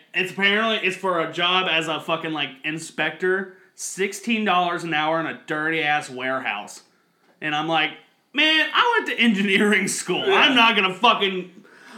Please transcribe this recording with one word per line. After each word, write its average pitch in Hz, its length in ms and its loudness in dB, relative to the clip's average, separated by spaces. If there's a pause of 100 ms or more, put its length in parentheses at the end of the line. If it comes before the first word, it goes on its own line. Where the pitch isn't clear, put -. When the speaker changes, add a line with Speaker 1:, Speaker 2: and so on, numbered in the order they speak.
(140)
Speaker 1:
it's 180 180 -2
apparently, 202 560 0
it's 185 100 -4
for 180 240 -2
a 156 100 -4
job 180 380 0
as 160 180 0
a 151 140 -4
fucking, 165 320 -4
like, 143 160 -4 (140)
inspector, 160 920 -4 (200)
sixteen 214 680 -4
dollars 180 380 2
an 165 100 -4
hour 156 260 0
in 160 60 -4
a 123 220 -8
dirty-ass 151 640 -2
warehouse. 123 720 -6 (580)
And 151 140 -2
I'm 156 120 -2
like, 156 240 2 (420)
"Man, 311 400 2
I 466 240 4
went 294 120 -2
to - 140 -6
engineering 202 640 4
school. - 400 -4
Speaker 2:
Yeah. 392 80 4
Speaker 1:
I'm 285 200 4
not 226 200 6
gonna 190 180 0
fucking, 196 580 0 (460)